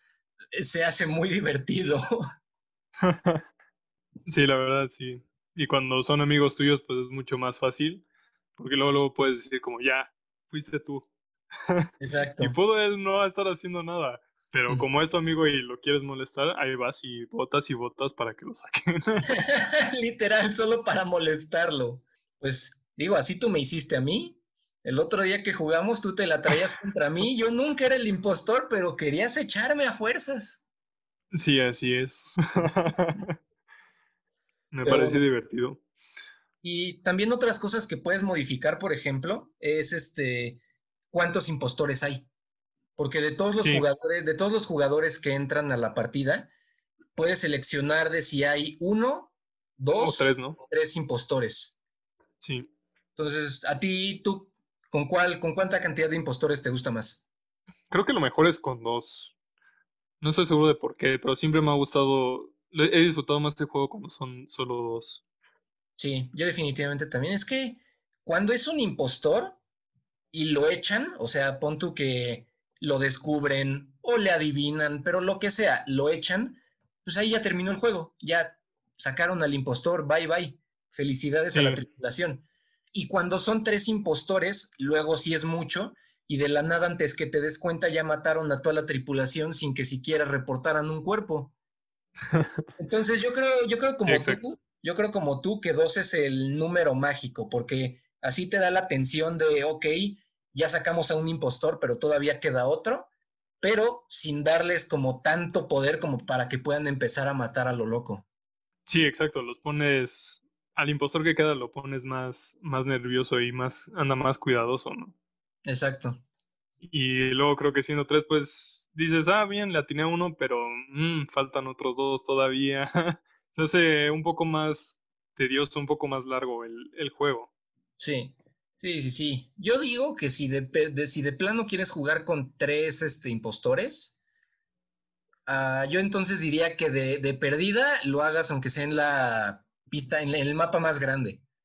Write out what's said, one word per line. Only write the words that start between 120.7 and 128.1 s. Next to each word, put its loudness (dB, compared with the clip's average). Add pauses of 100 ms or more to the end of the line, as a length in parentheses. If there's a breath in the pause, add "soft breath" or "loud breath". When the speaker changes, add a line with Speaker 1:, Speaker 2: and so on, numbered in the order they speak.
Speaker 2:
mm, -2
faltan -2
otros -4
dos -2
todavía". 2
<laughs> -2 (280)
Se -4
hace 4
un -2
poco -2
más -4 (340)
tedioso, 0
un -4
poco -2
más -4
largo -4
el, -14
el -6
juego. -2 (440)
Speaker 1:
Sí, -4 (440)